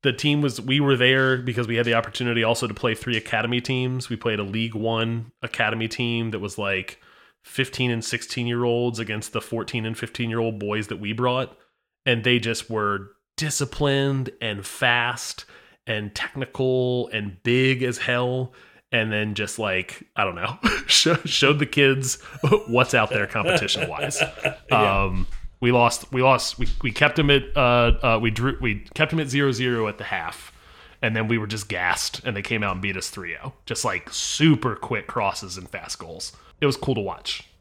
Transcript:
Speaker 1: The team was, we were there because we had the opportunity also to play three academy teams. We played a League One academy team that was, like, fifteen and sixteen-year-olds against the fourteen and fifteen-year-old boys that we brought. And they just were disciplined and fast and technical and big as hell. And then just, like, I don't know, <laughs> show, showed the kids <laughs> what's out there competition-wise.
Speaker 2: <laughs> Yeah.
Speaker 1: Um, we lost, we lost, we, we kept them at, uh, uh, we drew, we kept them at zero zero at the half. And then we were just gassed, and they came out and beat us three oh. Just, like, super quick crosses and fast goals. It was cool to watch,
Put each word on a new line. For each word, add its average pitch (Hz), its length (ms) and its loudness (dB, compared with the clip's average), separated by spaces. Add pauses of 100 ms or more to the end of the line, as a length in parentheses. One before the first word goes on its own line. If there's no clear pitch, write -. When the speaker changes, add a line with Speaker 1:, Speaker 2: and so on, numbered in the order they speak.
Speaker 1:
The 135 100 2
team 147 300 2
was, 135 180 0
we 135 200 2
were 139 160 4
there 131 420 4
because 123 300 -2
we 117 80 -2
had 117 100 2
the 117 80 2
opportunity 117 480 0
also 117 240 0
to 107 80 -4
play 113 200 0
three 117 220 -4
academy 117 460 -2
teams. 127 480 -2
We 113 60 -4
played 107 240 -2
a - 20 -2
League 110 320 -2
One 113 560 -2 (100)
academy 113 480 -2
team 117 440 -4
that 104 80 -6
was, 101 180 -8
like, 98 420 -4 (440)
fifteen 127 480 -2
and 113 120 -4
sixteen-year-olds 120 960 -2
against 107 340 -8
the 113 80 -2
fourteen 113 460 -6
and 113 100 -6
fifteen-year-old 113 640 -4
boys 104 300 -4
that 95 120 -8
we 104 140 -4
brought. 123 420 -2 (480)
And 120 200 2
they 123 140 6
just 113 300 -2
were 101 440 -2 (260)
disciplined 139 920 0 (120)
and 101 240 -6
fast 120 800 0 (400)
and 107 280 -4
technical 127 920 -2
and 101 340 -6
big 127 400 4
as 123 160 -2
hell. 123 540 -2 (400)
And 110 180 0
then 107 240 -2
just, 101 240 -6
like, 95 560 -4
I 104 100 2
don't 92 120 -2
know, 107 220 -6 (140)
<laughs> - 140 -6
show, - 280 4 (100)
showed 143 340 4
the 147 80 0
kids 135 560 2
<laughs> - 460 0
what's 123 240 4
out 107 160 4
there 104 180 0
competition-wise. 147 1000 0
Speaker 2:
<laughs> - 420 -6
Yeah. 101 340 4
Speaker 1:
Um, 92 220 2 (340)
we 123 120 4
lost, 120 400 4
we 127 100 2
lost, 131 360 4
we, 120 80 2 (160)
we 113 100 -2
kept 147 240 2
them 143 140 4
at, 143 120 6 (140)
uh, 120 360 6 (100)
uh, 113 180 4
we 113 100 2
drew, 120 300 -2
we 107 200 -2 (140)
kept 156 160 0
them 160 100 0
at 143 80 -4
zero 139 220 2
zero 120 380 0
at 101 100 -6
the 104 60 -10
half. - 480 -8 (480)
And 110 160 0
then 110 100 0
we 117 120 2
were 107 80 -2
just 101 220 -6
gassed, 90 560 -2
and 113 120 -4
they 101 60 -6
came 110 200 -2
out 98 100 0
and 92 100 -6
beat 98 140 -4
us - 140 -6
three 87 320 -10
oh. 127 100 -10 (140)
Just, - 180 -6
like, 92 280 -4
super 131 640 2
quick 104 300 -6
crosses 98 500 -4
and 92 120 -14
fast - 300 -12
goals. 82 340 -14 (280)
It 151 60 2
was 135 100 2
cool 135 180 -2
to 113 60 -2
watch, - 480 -8 (120)